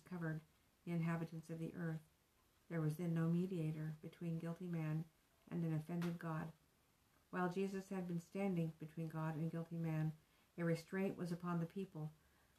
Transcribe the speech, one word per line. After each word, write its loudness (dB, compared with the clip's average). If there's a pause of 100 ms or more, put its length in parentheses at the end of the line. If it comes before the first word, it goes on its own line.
covered -2 (460)
the -2
inhabitants 0
of -4
the -4
earth. -2 (720)
There 0
was 4
then 0
no 4
mediator 2
between -4
guilty -4
man 0 (480)
and 2
an 2
offended 0
God. -2 (840)
While 2
Jesus 0
had -2
been 0
standing 2
between -6
God 0
and 0
guilty -4
man, 2 (440)
a 0
restraint 2
was -2
upon 0
the 2
people. -4 (500)